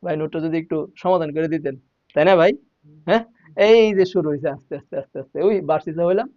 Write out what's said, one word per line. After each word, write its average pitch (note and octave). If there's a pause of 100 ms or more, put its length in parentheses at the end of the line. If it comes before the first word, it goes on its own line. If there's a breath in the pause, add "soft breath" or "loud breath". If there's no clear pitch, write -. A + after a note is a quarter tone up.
"ভাই, E3
নোটটা D#3
যদি D#3+
একটু D#3+ (100)
সমাধান E3+
করে D#3+
দিতেন", D3 (380)
তাই D3+
না F#3+
ভাই? F3 (540)
হ্যাঁ, A3 (320 soft breath)
এই G#3+
যে F#3+
শুরু F3+
হয়েছে D3
আস্তে C#3
আস্তে, -
আস্তে C#3
আস্তে, C#3
ওই G3
বার্সিসা D#3
হইলাম G3+